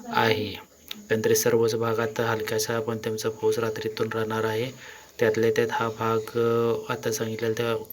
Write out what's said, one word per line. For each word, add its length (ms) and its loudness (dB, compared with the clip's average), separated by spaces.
आहे. 680 0
एकंदरीत 440 2
सर्वच 380 4
भागात 460 0
हलकासा 600 0
पण 160 -2
त्यांचा 340 -2
पाऊस 280 0
रात्रीतून 560 -2
राहणार 300 -2
आहे. 260 -2
त्यातल्या 300 4
त्यात 200 2
हा 180 0
भाग, 300 0
अ, 760 0
आता 200 -2
सांगितलेल्या 520 -2
त्या 280 -2